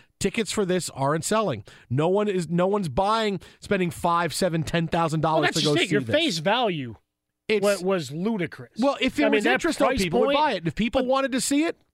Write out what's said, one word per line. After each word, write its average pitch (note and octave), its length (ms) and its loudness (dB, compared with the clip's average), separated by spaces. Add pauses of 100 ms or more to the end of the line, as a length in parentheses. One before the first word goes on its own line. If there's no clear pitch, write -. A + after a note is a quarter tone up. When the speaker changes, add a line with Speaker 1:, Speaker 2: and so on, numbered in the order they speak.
(200)
Speaker 1:
tickets G3+ 320 -2
for G#3 140 0
this F3+ 240 -2
aren't C#3+ 340 -2
selling. G3 400 -2 (260)
No D3 200 2
one G#3 180 2
is, F3+ 220 -2
no F3 180 2
one's G3 220 0
buying, G3+ 500 0 (220)
spending F#3 280 0
five, E3+ 440 0
seven, E3 300 0
ten E3+ 260 -2
thousand D#3+ 320 0
dollars D#3 140 2
Speaker 2:
Well, D#3+ 80 4
that's D3 160 0
Speaker 1:
to D3 40 0
go D3 120 2
Speaker 2:
just E4 100 2
it. - 20 -6
Speaker 1:
see - 60 -2
Speaker 2:
Your C3+ 80 2
Speaker 1:
this. A#2+ 120 -4
Speaker 2:
face D4 260 2
value E3+ 560 -2 (520)
Speaker 1:
It's G#3 160 2
Speaker 2:
wa-, G3 240 2
was F3 240 -2
ludicrous. F3 680 -4
Speaker 1:
Well, C4 220 2
if - 180 0
it D4 60 2
Speaker 2:
I - 40 4
mean, C#4 80 4
Speaker 1:
was G#3 100 2
Speaker 2:
that A#3 80 4
Speaker 1:
interest, C4+ 260 -2
though, C#4+ 60 4
Speaker 2:
price B3+ 180 2
Speaker 1:
people F3+ 160 0
would B3+ 60 4
Speaker 2:
point C#4 120 2
Speaker 1:
buy D4 180 2
it. E3+ 120 -4
If D#3 80 -6
people A#3+ 280 0
Speaker 2:
but B3 40 -2
Speaker 1:
wanted C4+ 240 0
to B3+ 80 0
see C#4+ 240 0
it, E4+ 140 -4 (160)